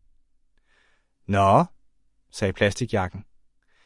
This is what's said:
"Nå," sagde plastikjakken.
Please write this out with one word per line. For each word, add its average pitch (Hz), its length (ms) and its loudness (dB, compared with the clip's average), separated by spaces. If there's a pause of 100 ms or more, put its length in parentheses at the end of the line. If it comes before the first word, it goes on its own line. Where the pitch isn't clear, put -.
(1300)
"Nå," 98 380 4 (640)
sagde 98 220 -6
plastikjakken. 101 720 -4 (600)